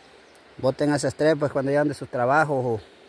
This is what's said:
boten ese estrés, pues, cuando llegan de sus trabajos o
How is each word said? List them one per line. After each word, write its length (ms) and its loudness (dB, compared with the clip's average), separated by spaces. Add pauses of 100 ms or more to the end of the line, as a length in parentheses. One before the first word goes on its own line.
(580)
boten 360 0
ese 140 -2
estrés, 300 2
pues, 140 -2
cuando 180 -2
llegan 180 2
de 60 -2
sus 160 -12
trabajos 480 2
o 240 -2 (280)